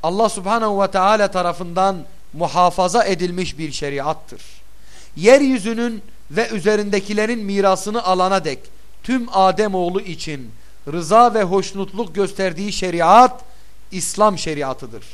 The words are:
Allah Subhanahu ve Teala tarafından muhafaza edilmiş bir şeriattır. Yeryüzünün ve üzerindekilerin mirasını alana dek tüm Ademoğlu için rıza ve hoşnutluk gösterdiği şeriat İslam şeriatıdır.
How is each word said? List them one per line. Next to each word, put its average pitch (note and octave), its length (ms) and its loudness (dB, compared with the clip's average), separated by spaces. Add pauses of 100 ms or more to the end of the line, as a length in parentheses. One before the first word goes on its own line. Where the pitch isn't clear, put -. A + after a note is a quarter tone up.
Allah G3 260 2
Subhanahu G3+ 540 0
ve F#3+ 80 0
Teala G3+ 400 4
tarafından F3+ 720 -2 (280)
muhafaza F3+ 720 2
edilmiş F3 540 -2
bir D#3 140 -6
şeriattır. C#3+ 720 -6 (760)
Yeryüzünün A#3 840 4 (280)
ve G#3+ 180 0
üzerindekilerin G#3 920 0
mirasını G3 640 0
alana F#3 400 2
dek C#3 140 -4 (440)
tüm A#3+ 300 -2
Ademoğlu F#3+ 680 2
için D3+ 500 -10 (420)
rıza G3+ 420 6
ve A3 80 2
hoşnutluk F#3+ 720 -2
gösterdiği F#3+ 580 -2
şeriat F#3 680 6 (520)
İslam F#3+ 460 0
şeriatıdır. C3 760 -6